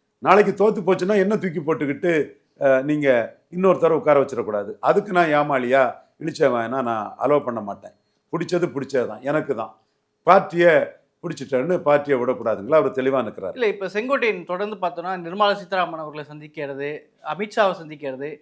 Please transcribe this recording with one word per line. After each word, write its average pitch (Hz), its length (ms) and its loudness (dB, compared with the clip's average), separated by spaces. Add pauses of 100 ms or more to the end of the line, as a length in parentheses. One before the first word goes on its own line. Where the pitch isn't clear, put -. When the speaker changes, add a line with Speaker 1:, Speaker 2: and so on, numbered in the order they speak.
(240)
Speaker 1:
நாளைக்கு 196 280 6
தோத்து 208 300 0
போச்சுன்னா 185 340 0
என்ன 202 220 2
தூக்கி 175 220 -6
போட்டுக்கிட்டு, 151 540 -2 (460)
அஹ், 135 220 4
நீங்க 147 260 0 (440)
இன்னொருத்தரை 175 400 4
உட்கார 147 280 4
வச்சிடக்கூடாது. 107 600 -2
அதுக்கு 165 320 2
நான் 175 180 2
ஏமாளியா, 135 540 2 (360)
இழிச்சவாயனா 123 600 0
நான் 110 380 -4
அலோவ் 139 260 2
பண்ண 113 160 -4
மாட்டேன். 101 340 -12 (380)
பிடிச்சது 170 320 -2
பிடிச்சது 127 420 -2
தான், 107 140 -12
எனக்கு 143 340 -2
தான். 110 180 -8 (540)
பார்ட்டியை 175 460 6 (440)
பிடிச்சிட்டேன்னு 135 640 -4
பார்ட்டியை 143 380 2
விடக்கூடாதுங்களா?" 117 580 -2
அவர் 147 160 2
தெளிவா 131 300 0
நிக்கிறாரு. 95 320 -8
Speaker 2:
இல்ல, 240 140 -2
இப்ப 196 200 -4
செங்கோட்டையன் 214 580 -2
தொடர்ந்து 202 300 -6
பார்த்தோம்னா, 185 440 -6
நிர்மலா 196 340 0
சீதாராமன் 180 460 -4
அவர்களை 151 260 -12
சந்திக்கிறது, 147 640 -10 (340)
அமித்ஷாவை 196 520 0
சந்திக்கிறது, 143 540 -10 (120)